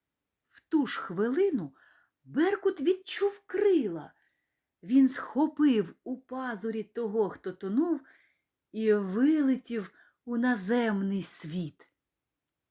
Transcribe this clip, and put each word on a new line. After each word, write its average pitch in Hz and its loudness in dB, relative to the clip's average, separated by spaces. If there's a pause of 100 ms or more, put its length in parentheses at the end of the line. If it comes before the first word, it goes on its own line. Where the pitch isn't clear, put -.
(500)
В - -20
ту 294 0
ж - -8
хвилину 233 0 (500)
беркут 370 -2
відчув 370 -2
крила. 285 0 (720)
Він 254 6
схопив 269 0
у 254 -8
пазурі 226 -8
того, 214 -2
хто 185 -10
тонув, 269 0 (720)
і 214 2
вилетів 240 0 (320)
у 240 -6
наземний 214 0
світ. 160 -4 (840)